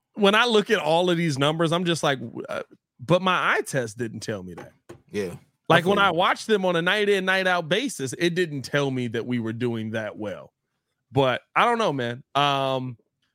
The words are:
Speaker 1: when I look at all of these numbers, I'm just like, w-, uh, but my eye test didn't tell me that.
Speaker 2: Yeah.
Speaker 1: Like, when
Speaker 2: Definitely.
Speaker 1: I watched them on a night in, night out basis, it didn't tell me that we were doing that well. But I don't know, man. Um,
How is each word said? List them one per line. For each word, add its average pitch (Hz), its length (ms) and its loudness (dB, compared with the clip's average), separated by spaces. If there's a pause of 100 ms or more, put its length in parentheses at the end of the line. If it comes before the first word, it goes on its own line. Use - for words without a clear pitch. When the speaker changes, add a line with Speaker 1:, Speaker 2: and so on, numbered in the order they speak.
(140)
Speaker 1:
when 202 200 4
I 233 120 4
look 214 240 2
at 202 80 2
all 170 320 2
of 170 80 2
these 160 200 0
numbers, 156 340 2
I'm 180 120 0
just 170 180 -2
like, 139 180 0
w-, - 280 -10
uh, - 140 -6 (360)
but 170 220 2
my 180 360 0
eye - 40 0
test 117 380 -6
didn't 113 220 -6
tell 104 220 -8
me 90 120 -12
that. - 180 -18 (380)
Speaker 2:
Yeah. 92 240 -4 (340)
Speaker 1:
Like, 165 160 6
when 196 120 4
Speaker 2:
Definitely. 202 60 4
Speaker 1:
I 196 160 4
watched 226 280 0
them 208 180 2
on 180 120 2
a 165 60 2
night 202 260 2
in, 196 160 2
night 190 220 0
out 175 220 0
basis, 180 500 -2
it 170 160 0
didn't 151 280 -2
tell 143 280 0
me 127 180 -4
that 113 180 -4
we 123 140 -2
were 110 120 -4
doing 113 400 -4
that 107 240 -6
well. 90 360 -10 (580)
But 131 320 2 (140)
I 185 80 6
don't 233 140 2
know, 202 140 0
man. 123 300 -4 (120)
Um, 135 640 0 (380)